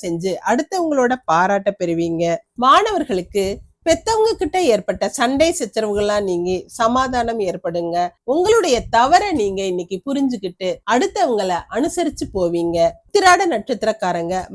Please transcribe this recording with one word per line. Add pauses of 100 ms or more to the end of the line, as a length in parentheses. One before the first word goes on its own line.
செஞ்சு (140)
அடுத்தவங்களோட (100)
பாராட்ட
பெறுவீங்க. (180)
மாணவர்களுக்கு (320)
பெத்தவங்க
கிட்ட
ஏற்பட்ட
சண்டை
சச்சரவுகள்லாம்
நீங்கி
சமாதானம்
ஏற்படுங்க. (160)
உங்களுடைய
தவறை
நீங்க
இன்னைக்கு
புரிஞ்சுக்கிட்டு (160)
அடுத்தவங்களை (120)
அனுசரிச்சு
போவீங்க. (180)
உத்திராட
நட்சத்திரக்காரங்க